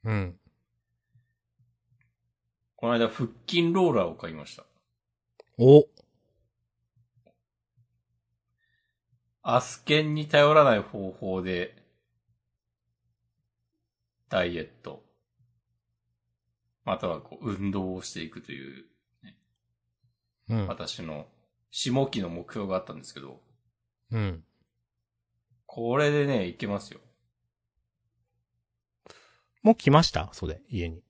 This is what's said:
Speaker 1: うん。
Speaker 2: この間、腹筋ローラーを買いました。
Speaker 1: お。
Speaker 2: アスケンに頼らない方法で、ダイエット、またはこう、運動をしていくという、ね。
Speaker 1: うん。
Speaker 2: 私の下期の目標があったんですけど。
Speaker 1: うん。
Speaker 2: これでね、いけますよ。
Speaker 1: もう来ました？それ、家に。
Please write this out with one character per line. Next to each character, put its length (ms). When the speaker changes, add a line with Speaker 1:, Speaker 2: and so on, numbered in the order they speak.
Speaker 1:
う 100
ん。 260
Speaker 2:
こ 140
の 60
間、 140
腹 200
筋 240
ロ 180
ー 20
ラ 160
ー 20
を 60
買 160
い 20
ま 100
し 120
た。 80
Speaker 1:
お。 300
Speaker 2:
ア 180
ス 240
ケ 180
ン 120
に 120
頼 260
ら 120
な 100
い 60
方 320
法 280
で、 400
ダ 160
イ 140
エ 40
ッ 60
ト、 220
ま 140
た 100
は 120
こ 200
う、 120
運 180
動 240
を 80
し 100
て 100
い 80
く 120
と 100
い 280
う、 40
ね。 160
Speaker 1:
う 80
ん。 100
Speaker 2:
私 340
の 280
下 380
期 120
の 80
目 220
標 180
が 80
あ 40
っ 40
た 80
ん 60
で 60
す 100
け 60
ど。 200
Speaker 1:
う 80
ん。 260
Speaker 2:
こ 300
れ 140
で 160
ね、 200
い 80
け 120
ま 140
す 120
よ。 80
Speaker 1:
も 100
う 20
来 160
ま 140
し 80
た？ 200
そ 140
れ、 220
家 200
に。 220